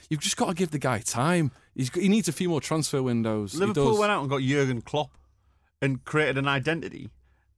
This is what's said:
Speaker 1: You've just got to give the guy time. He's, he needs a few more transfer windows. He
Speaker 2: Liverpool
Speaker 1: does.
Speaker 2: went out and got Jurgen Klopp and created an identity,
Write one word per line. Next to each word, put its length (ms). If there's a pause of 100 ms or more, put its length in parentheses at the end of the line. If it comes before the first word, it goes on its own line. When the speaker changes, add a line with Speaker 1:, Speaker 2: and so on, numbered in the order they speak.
Speaker 1:
You've 100
just 160
got 140
to 40
give 180
the 80
guy 200
time. 520 (220)
He's, 220
he 140
needs 180
a 60
few 160
more 120
transfer 400
windows. 520
He 60
Speaker 2:
Liverpool 320
Speaker 1:
does. 80
Speaker 2:
went 120
out 80
and 100
got 120
Jurgen 400
Klopp 300 (680)
and 220
created 340
an 100
identity, 640 (480)